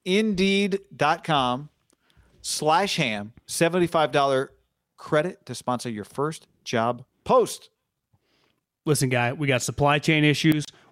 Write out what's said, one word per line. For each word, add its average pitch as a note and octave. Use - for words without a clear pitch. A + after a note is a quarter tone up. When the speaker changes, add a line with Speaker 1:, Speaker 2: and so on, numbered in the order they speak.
Speaker 1:
Indeed G3
dot D3
com C#3
slash E3
ham. A2
Seventy-five E3
dollar C#3
credit D#3+
to B2+
sponsor B2
your G#2+
first D3+
job A#2+
post. -
Speaker 2:
Listen, C#3+
Guy, A#2+
we D3+
got B2+
supply C#3+
chain D3+
issues. D3+